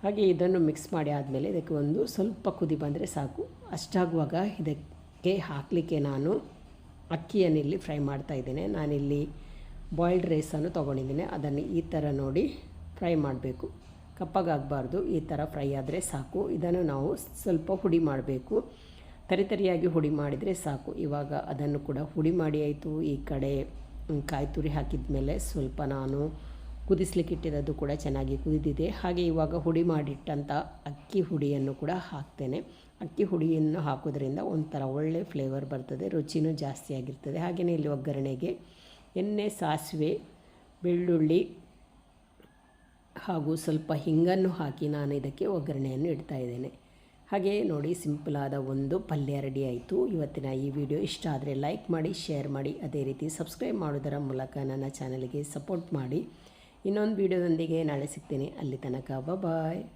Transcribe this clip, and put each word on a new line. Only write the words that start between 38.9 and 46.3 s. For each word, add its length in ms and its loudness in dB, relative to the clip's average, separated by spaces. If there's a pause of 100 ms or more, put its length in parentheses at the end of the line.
ಎಣ್ಣೆ, 320 0 (120)
ಸಾಸಿವೆ, 520 2 (720)
ಬೆಳ್ಳುಳ್ಳಿ 580 6 (1800)
ಹಾಗೂ 340 0 (140)
ಸ್ವಲ್ಪ 280 2 (140)
ಹಿಂಗನ್ನು 540 6
ಹಾಕಿ 280 -2 (100)
ನಾನು 160 0
ಇದಕ್ಕೆ 320 -2
ಒಗ್ಗರಣೆಯನ್ನು 680 0
ಇಡ್ತಾ 220 -6